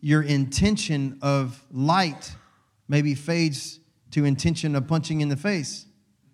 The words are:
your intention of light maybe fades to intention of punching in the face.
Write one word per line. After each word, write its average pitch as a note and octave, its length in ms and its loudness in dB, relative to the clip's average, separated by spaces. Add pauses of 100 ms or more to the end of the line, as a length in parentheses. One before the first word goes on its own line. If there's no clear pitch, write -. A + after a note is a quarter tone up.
your D3+ 220 4
intention C#3+ 960 0
of C#3 420 -2 (100)
light D3+ 640 0 (540)
maybe D3 260 2
fades D#3+ 680 -2 (320)
to D3 120 2
intention D3+ 520 0
of C3+ 100 -2
punching D#3 340 0
in D3 80 0
the C#3 80 0
face. E3+ 500 -4 (480)